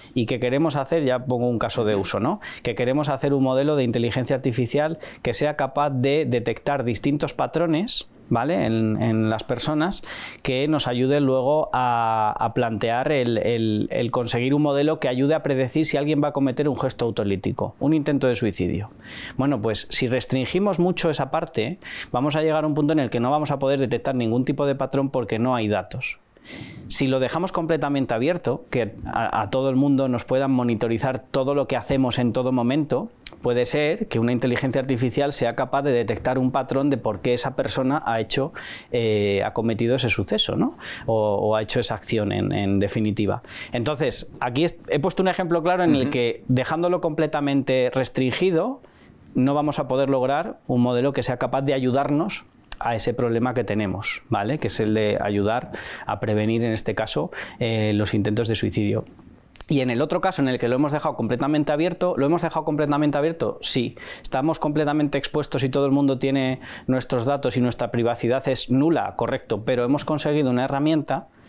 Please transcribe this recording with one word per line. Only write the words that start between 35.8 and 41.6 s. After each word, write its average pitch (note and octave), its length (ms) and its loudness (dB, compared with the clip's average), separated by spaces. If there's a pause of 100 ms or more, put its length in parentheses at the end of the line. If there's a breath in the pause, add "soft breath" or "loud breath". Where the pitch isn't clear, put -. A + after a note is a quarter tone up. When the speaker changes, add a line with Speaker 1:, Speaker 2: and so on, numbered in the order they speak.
Speaker 1:
de C#3+ 80 0
detectar A#2+ 480 0
un B2+ 140 2
patrón C3+ 360 0
de C#3 100 2
por G#2+ 220 -2
qué B2 140 2
esa C3 220 -4
persona C3 500 0
ha A2+ 140 0
hecho, C3+ 320 -2 (400 loud breath)
eh, G#2 520 2
ha G#2+ 100 -2
cometido A2+ 420 2
ese C3+ 120 0
suceso, - 460 0
¿no? C#4+ 240 -2 (280 loud breath)
O, G#2+ 280 2
o G#2+ 220 2
ha A2 60 0